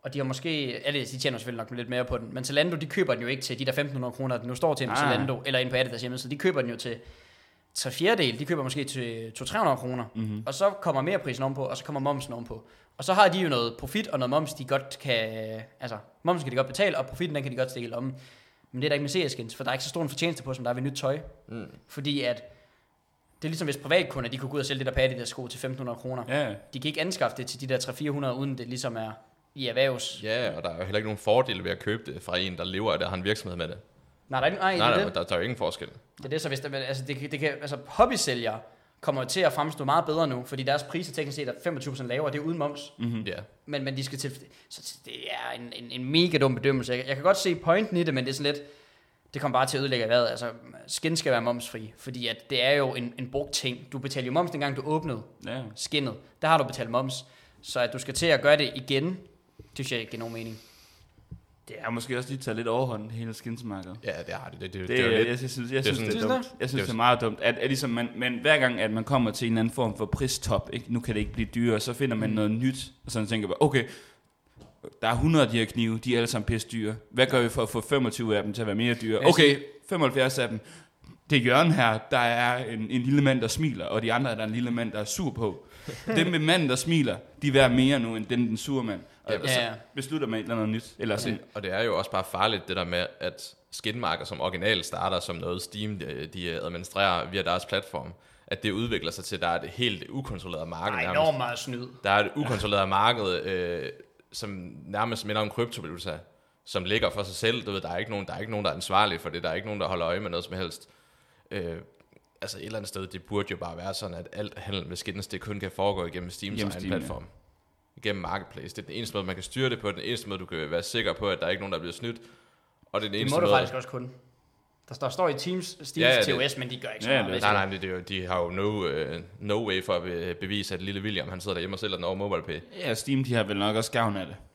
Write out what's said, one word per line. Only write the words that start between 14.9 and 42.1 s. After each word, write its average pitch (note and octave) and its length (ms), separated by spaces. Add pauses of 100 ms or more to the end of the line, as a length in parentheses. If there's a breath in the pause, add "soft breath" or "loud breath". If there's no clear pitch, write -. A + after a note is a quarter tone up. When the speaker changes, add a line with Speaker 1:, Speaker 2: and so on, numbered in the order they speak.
Speaker 1:
kan, A2 600 (200)
altså, A#2 160 (260)
momsen E3+ 220
kan C3 80
de B2 40
godt C3 100
betale, F#3 320
og C3 80
profitten, D#3+ 280
den C#3+ 80
kan C3 100
de A#2+ 40
godt B2+ 140
stikke A#2+ 180
i - 20
lommen. B2+ 240 (580 loud breath)
Men B2+ 100
det D3 40
er - 20
der D3 60
ikke C#3+ 80
med C#3+ 80
C E3+ 180
S B2+ 40
skins, A2+ 220
for C3+ 100
der - 60
er C3 40
ikke C3 100
så - 60
stor E3+ 120
en D3 60
fortjeneste E3 340
på, C3 120
som B2+ 100
der B2 60
er B2 40
ved C3 80
nyt C3+ 140
tøj. C#3+ 220 (300)
Speaker 3:
Mm. A2+ 180 (220)
Speaker 1:
Fordi C#3+ 340
at, A#2+ 140 (1040 loud breath)
det D#3 60
er - 20
ligesom D#3+ 160
hvis C#3 100
privatkunder, C#3 540
de B2+ 80
kunne C3+ 120
gå C#3+ 40
ud D3 60
og C3 60
sælge C#3 120
det C3+ 80
der C3 60
på C3+ 80
Adidas B2+ 280
sko B2 200
til - 120
femten C3 180
hundrede A#2+ 200
kroner. - 300
Speaker 2:
Ja, C3+ 200
ja. G2+ 60 (200)
Speaker 1:
De B2+ 60
kan D3 80
ikke D3+ 120
anskaffe D#3+ 360
det B2+ 100
til - 140
de C3+ 60
der C3 120
tre B2+ 140
fire D3 180
hundrede, C#3 240
uden C3+ 240
det A#2+ 100
ligesom B2 280
er A2 140 (440)
i C3 140
erhvervs- B2 540
Speaker 3:
Ja, G#2+ 340
og E2 60
der F2 80
er E2 60
jo F2 80
heller G2 120
ikke G#2+ 100
nogen G#2+ 120
fordel G#2+ 460
ved F#2 60
at F2+ 80
købe G#2 340
det E2+ 100
fra F2+ 160
en, F#2 180
der E2+ 80
lever F#2+ 280
af D#2+ 60
det F2+ 80
og F2+ 40
har F#2+ 60
en F#2 80
virksomhed G2 320
med E2 120
det. - 80 (520)
Speaker 1:
Nej, C3 120
der C#3 60
er E3 40
ikke, F#3+ 100
nej, F#3+ 160
Speaker 3:
Nej, A2 100
Speaker 1:
det B2 80
er - 40
Speaker 3:
nej, G2+ 60
Speaker 1:
det. F2+ 100
Speaker 3:
der, E2+ 100
der - 100
er F2 40
jo E2+ 40
ingen A#2+ 160
forskel. E2+ 300 (300)
Speaker 1:
Det - 60
er C#3 40
det, D3+ 120
så D#3+ 80
hvis C3+ 120
der, C#3+ 80
men C#3 140
altså, C3 240
det C#3 100
kan, C#3+ 140
det D3 100
kan, D#3 80 (120)
altså, C#3+ 160 (100)
hobbysælgere B2 760 (400 soft breath)
kommer C3+ 240
til D#3 160
at D#3+ 120
fremstå D#3 320
meget D3+ 200
bedre D#3+ 240
nu, B2 180
fordi C3+ 160
deres C#3+ 200
priser E3+ 300
teknisk C#3+ 240
set C#3+ 120
er A#2+ 40 (120)
femogtyve D3 280
procent B2+ 160
lavere, C3+ 240